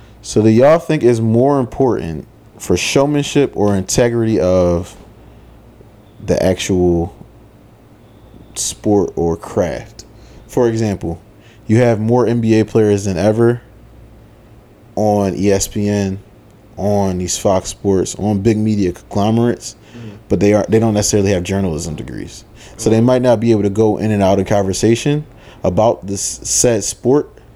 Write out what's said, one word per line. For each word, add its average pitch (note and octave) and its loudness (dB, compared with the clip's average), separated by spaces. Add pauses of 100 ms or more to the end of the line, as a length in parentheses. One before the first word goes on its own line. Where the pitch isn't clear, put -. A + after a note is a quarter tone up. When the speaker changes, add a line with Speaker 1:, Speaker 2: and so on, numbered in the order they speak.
(220)
Speaker 1:
So - -2
do A2 4
y'all C3 6
think D#3 -2
it's A#2 4
more B2 2
important G2+ -2 (320)
for - -2
showmanship C#3+ 0
or G2+ 0
integrity A2+ 0
of F2+ 0 (1300)
the F2+ -2
actual F2 0 (1400)
sport - -2
or E2+ -2
craft? - -8 (420)
For B2 0
example, G#2 -4 (460)
you A2 2
have A#2+ 2
more A#2 2
N A#2 0
B A2 4
A G#2+ 2
players G#2 2
than F#2+ -2
ever A#2 2 (1300)
on G#2 0
E G2 0
S G2 0
P G#2 -4
N, G2+ -2 (580)
on G2 0
these F2+ -6
Fox F#2+ 0
Sports, F#2+ -2
on G2+ -2
big G#2+ 2
media G#2 0
conglomerates, A2+ -2 (200)
Speaker 2:
Mm-hmm. A2+ -18 (140)
Speaker 1:
but F#2 0
they G2+ 4
are, G#2 2
they A2 2
don't A2 0
necessarily G#2 0
have F2+ -2
journalism E2+ -4
degrees. - -12 (340)
So - -4
they A2 4
might B2+ 2
not B2 2
be A#2 2
able G#2 2
to G2+ 0
go G#2+ 0
in G#2+ -2
and G2+ 0
out G2 4
of F#2+ -2
conversation A2 0 (380)
about G2+ 0
this G2 -8
said - -2
sport - -2 (240)